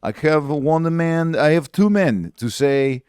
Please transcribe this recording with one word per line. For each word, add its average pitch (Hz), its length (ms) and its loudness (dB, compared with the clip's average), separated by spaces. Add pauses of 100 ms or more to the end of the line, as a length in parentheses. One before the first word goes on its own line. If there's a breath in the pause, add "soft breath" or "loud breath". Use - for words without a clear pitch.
I 107 100 -6
have 151 360 0
one 160 480 -2
man, 165 380 0
I 151 160 2
have 156 220 0
two 208 180 2
men 127 460 0
to 117 140 -6
say 135 580 0